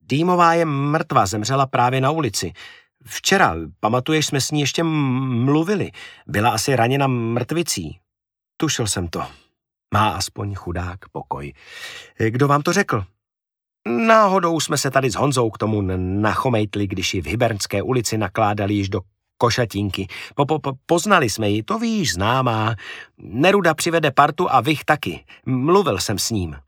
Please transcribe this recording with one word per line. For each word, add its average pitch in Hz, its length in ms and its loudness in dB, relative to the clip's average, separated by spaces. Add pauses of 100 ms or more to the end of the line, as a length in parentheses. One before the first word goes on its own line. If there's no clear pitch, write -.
"Dýmová 170 540 4
je 170 100 4
mrtva, 147 600 2
zemřela 117 400 0
právě 127 340 2
na 135 100 2
ulici. 117 420 -2 (520)
Včera, 170 500 2 (260)
pamatuješ, 127 460 2
jsme 143 140 0
s - 100 -2
ní 151 100 0
ještě 143 220 0
m-, 131 640 0
mluvili. 151 460 2 (360)
Byla 110 240 2
asi 117 260 0
raněna 131 300 2
mrtvicí." 117 920 -2 (580)
"Tušil 139 300 -2
jsem 90 220 -4
to. 82 180 -8 (680)
Má 107 160 2
aspoň 98 440 -6
chudák 90 580 -8
pokoj. - 400 -10 (760)
Kdo 123 200 2
vám 143 140 4
to 175 100 0
řekl?" 175 320 0 (840)
"Náhodou 208 720 2
jsme 151 180 -4
se 139 120 -2
tady 131 200 2
s 101 40 -6
Honzou 123 360 0
k - 80 -16
tomu 107 220 0
n-, 92 400 -2
nachomejtli, 107 680 0
když 92 280 -4
ji 92 60 -2
v 80 60 -8
Hybernské 110 560 -2
ulici 113 360 -2
nakládali 104 560 0
již 101 140 0
do 98 120 -4 (380)
košatinky. 104 680 -2 (260)
Po, 139 120 2
po, 156 120 0
po, 139 140 -6 (140)
poznali 170 440 2
jsme 107 200 0
ji, 107 120 0
to 220 160 -4
víš, 220 340 0
známá. 113 600 0 (440)
Neruda 170 560 2
přivede 160 360 0
partu 147 420 2
a 127 80 6
Vich 143 240 -2
taky. - 400 -2 (220)
Mluvil 131 520 2
jsem 95 200 -2
s - 120 -4
ním." 87 260 -4 (120)